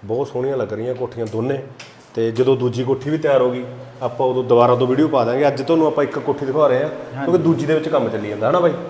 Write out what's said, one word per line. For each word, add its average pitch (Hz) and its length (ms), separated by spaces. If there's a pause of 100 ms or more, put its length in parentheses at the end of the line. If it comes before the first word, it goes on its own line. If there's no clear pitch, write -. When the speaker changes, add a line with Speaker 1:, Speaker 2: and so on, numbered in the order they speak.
Speaker 1:
ਬਹੁਤ 120 240
ਸੋਹਣੀਆਂ 131 280
ਲੱਗ 113 160
ਰਹੀਆਂ 117 220
ਕੋਠੀਆਂ 120 320
ਦੋਨੇ। 117 360 (520)
ਤੇ 113 160
ਜਦੋਂ 127 260
ਦੂਜੀ 120 280
ਕੋਠੀ 131 260
ਵੀ 156 80
ਤਿਆਰ 143 240
ਹੋ 123 80
ਗਈ, 123 140 (380)
ਆਪਾਂ 131 240
ਉਦੋਂ 127 180
ਦੁਬਾਰਾ 120 300
ਤੋਂ 127 120
ਵੀਡੀਓ 139 220
ਪਾ 135 160
ਦਾਂਗੇ। 131 240
ਅੱਜ 131 140
ਤੁਹਾਨੂੰ 160 240
ਆਪਾਂ 147 180
ਇੱਕ 143 140
ਕੋਠੀ 143 280
ਦਿਖਾ 143 200
ਰਹੇ 127 100
ਹਾਂ, 147 140
Speaker 2:
ਹਾਂਜੀ। - 340
Speaker 1:
ਕਿਉਂਕਿ 170 180
ਦੂਜੀ 160 240
ਦੇ 156 80
ਵਿੱਚ 156 140
ਕੰਮ 135 200
ਚੱਲੀ 104 200
ਜਾਂਦਾ, 104 220
ਹਨਾ 180 100
ਬਾਈ? 170 120 (180)